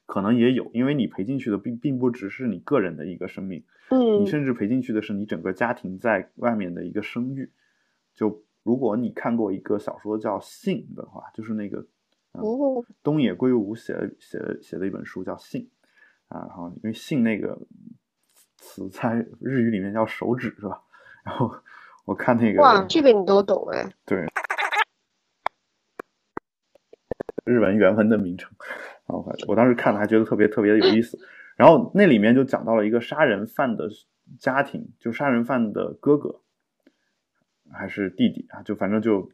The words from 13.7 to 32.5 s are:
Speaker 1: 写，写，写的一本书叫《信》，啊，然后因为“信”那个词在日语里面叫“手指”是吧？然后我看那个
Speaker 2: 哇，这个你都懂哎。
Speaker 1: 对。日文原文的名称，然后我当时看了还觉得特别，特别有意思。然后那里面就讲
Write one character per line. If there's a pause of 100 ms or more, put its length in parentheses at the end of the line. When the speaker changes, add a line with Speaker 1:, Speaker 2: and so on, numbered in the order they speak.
Speaker 1:
写，
写， (240)
写
的
一
本
书
叫
《信》， (680)
啊，
然
后
因
为
“信”
那
个 (1000)
词
在 (140)
日
语
里
面
叫
“手
指”
是
吧？ (420)
然
后 (520)
我
看
那
个
Speaker 2:
哇，
这
个
你
都
懂
哎。 (120)
Speaker 1:
对。 (3250)
日
文
原
文
的
名
称， (560)
然
后 (140)
我
当
时
看
了
还
觉
得
特
别，
特
别
有
意
思。 (400)
然
后
那
里
面
就
讲